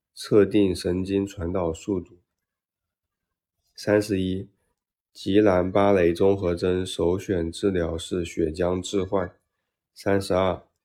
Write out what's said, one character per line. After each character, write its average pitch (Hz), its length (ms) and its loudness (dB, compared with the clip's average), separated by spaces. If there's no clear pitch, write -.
测 104 320 4
定 98 280 2
神 92 300 -2
经 98 220 -2
传 87 260 -6
导 87 200 -2
速 92 280 -4
度。 - 200 -20
三 107 260 2
十 98 200 -2
一， 92 280 -4
吉 98 280 2
兰 92 320 2
芭 101 200 4
蕾 87 220 4
综 98 220 2
合 90 180 -2
征 90 320 -2
首 90 320 -2
选 82 320 -4
治 98 220 -2
疗 82 260 -4
是 - 260 -6
血 80 280 -4
浆 90 280 -2
置 95 220 -4
换。 92 340 -4
三 98 300 -2
十 95 100 -4
二， 92 300 0